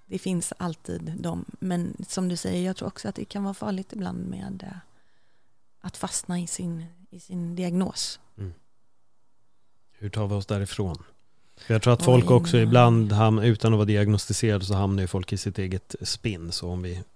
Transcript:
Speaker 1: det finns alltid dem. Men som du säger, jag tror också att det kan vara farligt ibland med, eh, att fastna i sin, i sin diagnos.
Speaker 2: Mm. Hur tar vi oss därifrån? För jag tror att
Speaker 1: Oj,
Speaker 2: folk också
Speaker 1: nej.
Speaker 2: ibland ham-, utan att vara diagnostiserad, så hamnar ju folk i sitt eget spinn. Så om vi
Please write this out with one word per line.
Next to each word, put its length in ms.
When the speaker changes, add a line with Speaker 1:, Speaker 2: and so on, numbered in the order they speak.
Speaker 1:
det 140
finns 380
alltid 640
dem. 260
Men 340
som 220
du 80
säger, 280
jag 100
tror 120
också 200
att 80
det 100
kan 180
vara 100
farligt 400
ibland 340
med, 400
eh, 100
att 160
fastna 420
i 80
sin, 380
i 100
sin 360
diagnos. 640
Speaker 2:
Mm. 160
Hur 180
tar 180
vi 80
oss 100
därifrån? 500
För 160
jag 80
tror 120
att 60
Speaker 1:
Oj, 60
Speaker 2:
folk 260
också 260
Speaker 1:
nej. 60
Speaker 2:
ibland 480
ham-, 320
utan 300
att 40
vara 80
diagnostiserad, 800
så 100
hamnar 300
ju 40
folk 260
i 40
sitt 220
eget 420
spinn. 500
Så 180
om 120
vi 220